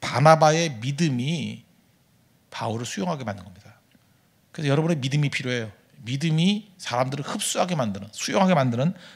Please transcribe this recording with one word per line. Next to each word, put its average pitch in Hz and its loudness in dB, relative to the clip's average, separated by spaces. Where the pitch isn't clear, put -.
바나바의 156 4
믿음이 135 -2
바울을 117 -6
수용하게 170 -6
만든 98 -8
겁니다. - -20
그래서 156 -6
여러분의 156 2
믿음이 139 0
필요해요. 120 -6
믿음이 160 0
사람들을 131 -4
흡수하게 - -2
만드는, 104 -4
수용하게 190 2
만드는 131 2